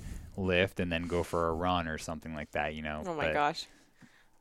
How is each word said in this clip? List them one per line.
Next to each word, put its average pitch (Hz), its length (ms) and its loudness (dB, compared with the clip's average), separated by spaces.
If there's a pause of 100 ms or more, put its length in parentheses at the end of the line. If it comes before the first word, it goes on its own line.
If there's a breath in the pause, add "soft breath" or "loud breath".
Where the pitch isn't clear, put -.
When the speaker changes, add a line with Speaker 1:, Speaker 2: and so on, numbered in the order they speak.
(160)
Speaker 1:
<laughs> - 200 -14
Speaker 2:
lift 92 440 4
and 90 120 0
then 82 140 0
go 87 160 2
for 85 260 2
a 82 40 2
run 85 360 2
or 78 100 -4
something 80 360 -8
like 76 180 -8
that, 78 220 0
you 78 80 -8
know. 76 240 -4
Speaker 1:
Oh 175 80 -4
my 147 120 0
Speaker 2:
But 78 80 2
Speaker 1:
gosh. 151 320 0 (760 soft breath)